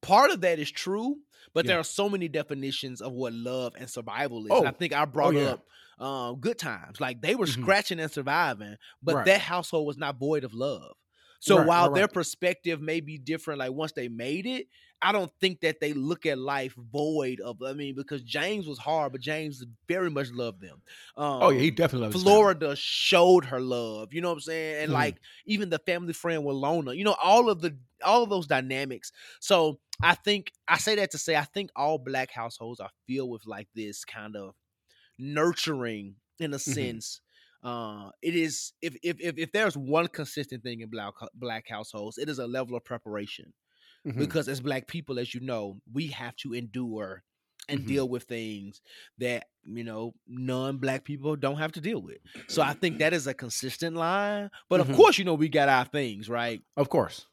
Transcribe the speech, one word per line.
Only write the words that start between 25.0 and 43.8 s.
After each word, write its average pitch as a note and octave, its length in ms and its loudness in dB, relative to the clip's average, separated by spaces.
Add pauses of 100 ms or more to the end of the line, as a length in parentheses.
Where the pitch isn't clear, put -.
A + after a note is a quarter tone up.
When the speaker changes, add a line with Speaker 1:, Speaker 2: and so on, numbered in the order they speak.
Speaker 1:
even G#3 240 0
the D#3+ 80 0
family F3 340 -2
friend E3 320 -2
with C#3 120 0
Lona, C#3+ 360 0
you F3+ 120 -4
know, G#3 180 4
all A3 260 8
of F3+ 140 0
the, D#3+ 120 -2 (300)
all A3+ 180 6
of A3 60 0
those F#3 180 -2
dynamics. C3+ 640 -2 (300)
So D#3+ 400 2 (220)
I E3+ 140 6
think, G#3 360 -2 (160)
I E3+ 80 6
say A3 200 2
that G3 160 0
to A3+ 60 -8
say, D#3+ 180 0
I D3+ 80 2
think G3 300 -8
all D3+ 220 0
Black C3 360 -4
households A#2 480 -12
are G2 100 -12 (180)
filled B2+ 220 -4
with, A2 160 -12
like, G#2+ 280 -14
this G#2 300 -10
kind G#2+ 320 -14
of G2 180 -14 (640)
nurturing C3 960 -2 (220)
in D#3+ 140 -6
a C#3 40 -6
Speaker 2:
Mm-hmm. C3+ 160 -6
Speaker 1:
sense. B2 480 -6 (420)
Uh, G#2+ 480 -10 (120)
it E3+ 120 -2
is, D#3+ 460 -2
if, E3 220 -8
if, E3+ 180 -4
if, E3 180 -6
if D#3+ 140 -6
there's G3+ 240 0
one D3 320 0
consistent C3+ 540 -10
thing A#2+ 180 -10
in A2+ 80 -14
Black, G#2 240 -8 (220)
Black A#2+ 340 -8
households, G#2+ 500 -10
it D3 100 -6
is C#3 100 -6
a B2 80 -6
level B2 300 -6
of A#2 80 -8
preparation. G#2 680 -10 (540)